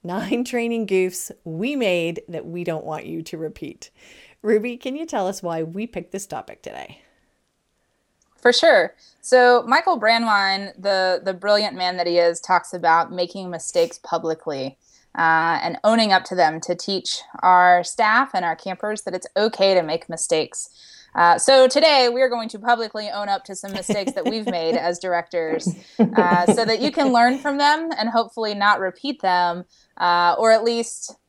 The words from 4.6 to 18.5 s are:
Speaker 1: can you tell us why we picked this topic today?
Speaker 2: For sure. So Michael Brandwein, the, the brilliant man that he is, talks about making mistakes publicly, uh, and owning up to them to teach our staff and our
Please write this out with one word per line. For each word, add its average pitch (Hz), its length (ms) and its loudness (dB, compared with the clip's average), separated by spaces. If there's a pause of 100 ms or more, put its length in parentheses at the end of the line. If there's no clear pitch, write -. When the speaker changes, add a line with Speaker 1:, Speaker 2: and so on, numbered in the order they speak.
Speaker 1:
can 262 180 -8
you 320 120 -8
tell 202 200 -4
us 190 160 -8
why 165 200 -6
we 185 240 -10
picked 175 240 -14
this 196 160 -12
topic - 340 -14
today? - 400 -16 (1400)
Speaker 2:
For 240 140 4
sure. 240 400 4 (280)
So 247 440 6
Michael 320 340 0
Brandwein, 202 800 0
the, 185 460 0
the 190 80 -4
brilliant 208 420 0
man 180 220 -4
that 175 80 -2
he 175 140 2
is, 170 200 2
talks 180 360 -2
about 170 360 2
making 180 380 -6
mistakes 175 480 -4
publicly, 160 800 -6 (400)
uh, 165 460 2
and 170 200 -6
owning 220 300 4
up 180 120 2
to 190 100 -8
them 160 260 2
to - 140 -4
teach - 460 -6 (200)
our 180 420 6
staff 226 520 0
and 180 100 -2
our 165 100 -2